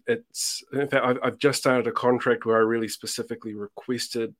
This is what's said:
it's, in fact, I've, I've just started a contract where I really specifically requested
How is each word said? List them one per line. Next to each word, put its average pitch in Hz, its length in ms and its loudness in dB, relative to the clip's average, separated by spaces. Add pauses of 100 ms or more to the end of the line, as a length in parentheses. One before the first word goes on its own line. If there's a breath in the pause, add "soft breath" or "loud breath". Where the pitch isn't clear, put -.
it's, - 640 -4
in 139 160 0
fact, 135 180 2
I've, 127 160 2
I've 127 160 -2
just 139 220 2
started 127 280 2
a 113 40 0
contract 123 540 2
where 113 100 4
I 110 60 6
really 113 260 2
specifically 110 680 -8
requested 113 840 -6